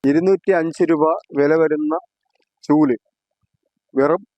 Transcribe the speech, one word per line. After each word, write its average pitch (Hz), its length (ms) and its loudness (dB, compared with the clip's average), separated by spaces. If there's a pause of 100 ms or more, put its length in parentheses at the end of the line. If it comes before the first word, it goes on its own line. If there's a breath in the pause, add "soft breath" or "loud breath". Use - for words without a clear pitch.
(100)
ഇരുന്നൂറ്റി 185 400 0
അഞ്ച് 165 400 0
രൂപ 156 140 2 (340)
വില 147 160 2
വരുന്ന 156 440 -2 (680)
ചൂല് 151 300 2 (960)
വെറും 156 320 0 (120)